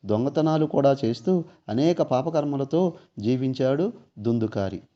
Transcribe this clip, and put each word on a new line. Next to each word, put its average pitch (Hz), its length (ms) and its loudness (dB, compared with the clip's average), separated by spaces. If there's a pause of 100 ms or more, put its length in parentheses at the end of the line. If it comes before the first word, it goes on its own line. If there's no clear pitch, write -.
దొంగతనాలు 147 600 0
కూడా 139 380 4
చేస్తూ 160 400 0 (240)
అనేక 160 340 2
పాపకర్మలతో 147 880 0 (260)
జీవించాడు 131 720 0 (260)
దుందుకారి. 107 640 -2 (140)